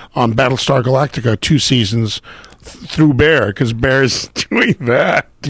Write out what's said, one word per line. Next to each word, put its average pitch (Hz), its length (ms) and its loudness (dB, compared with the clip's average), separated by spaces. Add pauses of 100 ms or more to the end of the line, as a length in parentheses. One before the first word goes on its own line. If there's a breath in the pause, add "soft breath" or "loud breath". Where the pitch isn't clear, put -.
(160 loud breath)
on 120 180 0
Battlestar 131 500 0
Galactica 127 560 0
two 151 200 2
seasons 113 600 0 (440 loud breath)
th-, - 260 -18
through 151 240 2
Bear, 131 400 2
'cause 117 200 -2
Bear's 131 540 0
<laughs> - 220 -8
doing 233 320 0
that. - 460 0 (220)